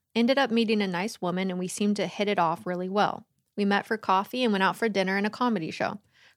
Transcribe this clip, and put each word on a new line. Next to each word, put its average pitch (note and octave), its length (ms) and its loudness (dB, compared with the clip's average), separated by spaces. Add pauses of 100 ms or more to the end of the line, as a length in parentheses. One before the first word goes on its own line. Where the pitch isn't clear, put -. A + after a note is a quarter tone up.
(160)
Ended A#3+ 220 2
up C4 140 2
meeting A3+ 300 2
a G3 60 0
nice F#3 340 -4
woman F#3 280 -2
and F3+ 100 -4
we F#3 80 -4
seemed G#3 300 0
to F#3+ 100 0
hit G3+ 220 -4
it G#3 100 0
off E3+ 260 0
really F3+ 240 -4
well. G3 360 0 (320)
We G3+ 80 0
met G3+ 200 2
for A3 120 -2
coffee G#3+ 460 0
and A#3 100 2
went F#3+ 100 2
out F#3 140 4
for A#3 120 0
dinner F#3+ 280 0
and G3+ 100 0
a - 20 -2
comedy G#3+ 420 -2
show. - 280 -4 (380)